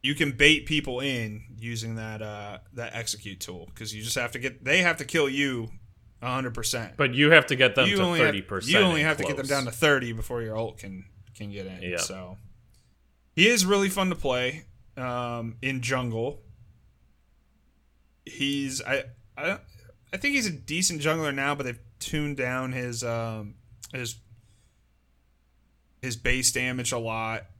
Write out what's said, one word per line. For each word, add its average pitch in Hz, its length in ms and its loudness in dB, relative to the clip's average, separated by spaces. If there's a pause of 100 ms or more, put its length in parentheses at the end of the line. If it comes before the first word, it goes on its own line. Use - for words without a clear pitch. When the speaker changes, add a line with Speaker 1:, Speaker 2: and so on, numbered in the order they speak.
Speaker 1:
you 139 120 0
can 143 180 0
bait 147 340 6
people 135 340 -2
in 117 420 -4 (160)
using 113 380 -6
that, 110 260 -8
uh, 104 360 -10 (140)
that 117 220 -10
execute 107 460 -8
tool, 87 340 -12
'cause 107 180 -10
you 107 100 -10
just 117 140 -4
have 120 160 -2
to 127 60 -8
get, 123 260 -8
they 160 180 4
have 170 160 4
to 143 60 -6
kill 143 240 2
you 131 420 -2 (520)
a 123 80 -4
hundred 127 240 -4
percent. 113 420 -6
Speaker 2:
But 135 180 2
you 143 160 6
have 160 160 10
to 135 100 0
get 127 180 6
them 131 140 6
Speaker 1:
You 202 80 2
Speaker 2:
to 190 60 4
Speaker 1:
only 170 180 2
have, - 80 6
Speaker 2:
thirty 98 140 0
percent 104 300 -2
Speaker 1:
you 185 60 6
only 175 220 6
Speaker 2:
and 156 80 4
Speaker 1:
have 151 100 2
to - 60 -2
get - 120 -2
them 135 100 -4
Speaker 2:
close. - 20 -6
Speaker 1:
down 139 160 2
to 117 80 -6
thirty 131 400 4
before 113 300 -4
your 110 140 -4
ult 113 220 -4
can, 95 280 -12 (280)
can 104 160 -10
get 98 160 -8
in. 92 160 -12
Speaker 2:
Yeah. 90 160 -2
Speaker 1:
So 92 400 -6 (960)
he 185 140 8
is 214 180 4
really 196 220 4
fun 190 220 0
to 170 60 -2
play, 127 500 -2 (300)
um, 120 640 -6
in 131 220 -2
jungle. 123 600 -2 (1800)
He's, 139 580 -2
I, 135 220 -2 (320)
I, 185 220 -4 (540)
I 190 40 -8
think 285 180 0
he's 247 120 2
a 180 60 -2
decent 160 500 -2
jungler 156 320 0
now, 139 200 0
but 143 100 -6
they've 120 160 -8 (180)
tuned 147 380 -2
down 127 360 -2
his, 123 300 -4
um, 113 520 -4 (380)
his, 123 240 -6 (1900)
his 123 140 -4
base 123 360 2
damage 127 400 0
a 123 60 0
lot. 113 480 -4 (140)